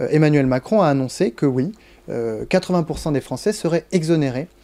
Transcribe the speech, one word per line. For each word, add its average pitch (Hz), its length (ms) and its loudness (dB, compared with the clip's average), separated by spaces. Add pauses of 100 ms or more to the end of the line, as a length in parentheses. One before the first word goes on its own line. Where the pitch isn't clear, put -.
euh, 123 80 -2
Emmanuel 151 380 4
Macron 127 340 2
a 170 60 4
annoncé 135 420 0
que - 160 -2
oui, 131 260 0 (380)
euh, 113 360 -6
quatre-vingts 180 360 0
pour 156 160 -6
cent 160 140 -4
des 135 100 0
Français 202 320 -4
seraient 165 380 -2
exonérés 156 560 0 (160)